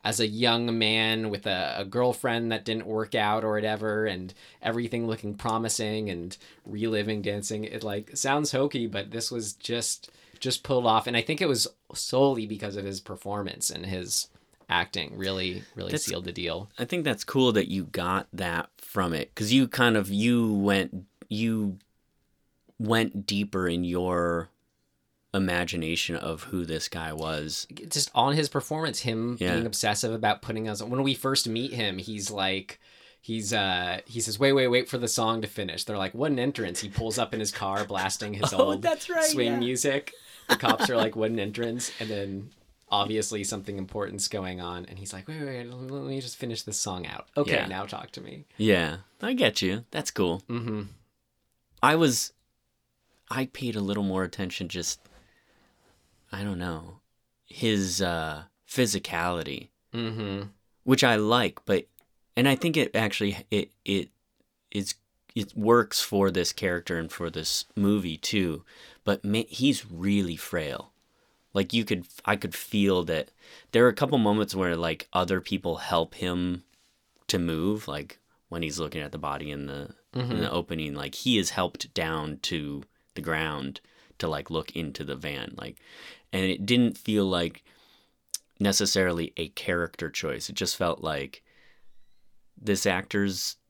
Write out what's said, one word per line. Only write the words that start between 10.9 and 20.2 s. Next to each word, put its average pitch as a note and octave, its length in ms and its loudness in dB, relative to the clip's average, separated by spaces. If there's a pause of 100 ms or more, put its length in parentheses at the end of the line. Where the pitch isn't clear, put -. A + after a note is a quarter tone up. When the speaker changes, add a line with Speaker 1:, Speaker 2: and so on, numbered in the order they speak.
Speaker 1:
And A#2 100 0
I A#2 60 4
think D#3 180 -2
it F3+ 80 2
was A#2+ 200 4 (260)
solely B2+ 500 4
because G#2 320 -6
of G2 80 -6
his G2 160 -6
performance G2 680 -4
and F2+ 160 -8
his F#2 420 -2 (400)
acting F2 480 0
really, F#2+ 460 -2 (140)
really F#2 160 -6
Speaker 2:
That's - 140 0
Speaker 1:
sealed F2+ 180 -2
the F#2 80 -6
deal. F2 440 -4
Speaker 2:
I A#2+ 100 -4
think F3 180 -2
that's B2+ 180 0
cool B2+ 300 4
that G#2 160 4
you F#2+ 160 -2
got F#2 480 -2
that F2 360 -2 (100)
from F2 360 0
it, - 180 -4
'cause G#2+ 200 0
you C3 160 6
kind A#2+ 280 4
of, G2 140 2
you A2+ 440 4